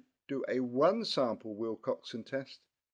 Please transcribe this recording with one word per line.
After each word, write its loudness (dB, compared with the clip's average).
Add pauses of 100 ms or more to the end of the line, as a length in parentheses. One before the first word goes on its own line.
(280)
do -2
a 2
one-sample 2
Wilcoxon -4
test -6 (340)